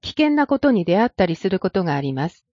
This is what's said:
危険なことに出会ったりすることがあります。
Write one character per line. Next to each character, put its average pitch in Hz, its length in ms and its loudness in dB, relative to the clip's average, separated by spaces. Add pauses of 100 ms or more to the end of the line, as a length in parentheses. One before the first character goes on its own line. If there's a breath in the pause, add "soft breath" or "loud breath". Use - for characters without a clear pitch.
危 - 100 -14
険 302 200 2
な 294 140 2
こ 277 140 0
と 285 120 4
に 196 140 2
出 170 140 2
会 233 80 2
っ - 20 -2
た - 160 0
り 165 100 -2
す - 140 -4
る 190 100 -2
こ 185 100 -2
と 190 140 -2
が 156 120 -2
あ 139 60 -4
り 139 120 -4
ま 139 160 -4
す。 - 260 -20